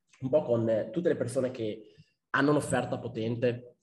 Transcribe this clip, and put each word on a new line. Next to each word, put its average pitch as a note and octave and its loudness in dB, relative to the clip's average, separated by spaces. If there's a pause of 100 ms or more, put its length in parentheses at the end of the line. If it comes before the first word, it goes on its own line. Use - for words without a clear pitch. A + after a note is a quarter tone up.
(200)
un C3 -6
po' D3+ 4
con, A#2 2
eh, G#2+ 0
tutte F3 -2
le D3 4
persone B2 -2
che A2 -8 (380)
hanno C#3 4
un'offerta B2 0
potente, A#2 -2